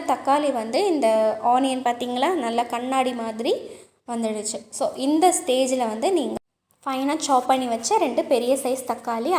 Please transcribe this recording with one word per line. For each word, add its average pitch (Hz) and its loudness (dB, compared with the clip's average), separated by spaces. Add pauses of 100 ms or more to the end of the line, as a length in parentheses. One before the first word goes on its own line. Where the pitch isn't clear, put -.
(100)
தக்காளி 285 0
வந்து 226 -2 (120)
இந்த 277 2 (440)
ஆனியன் 254 2
பார்த்தீங்களா, 247 -2 (160)
நல்லா 233 0 (120)
கண்ணாடி 254 0 (120)
மாதிரி 226 -4 (600)
வந்துடுச்சு. 220 -4 (180)
So, 277 -2 (220)
இந்த 311 4 (120)
ஸ்டேஜில் 254 0
வந்து 220 -2 (100)
நீங்க 247 -2 (480)
ஃபைனா 269 -2 (120)
சாப் 254 2
பண்ணி 262 2
வச்ச 233 0
ரெண்டு 285 0
பெரிய 247 2 (100)
சைஸ் 262 -4
தக்காளி 233 -4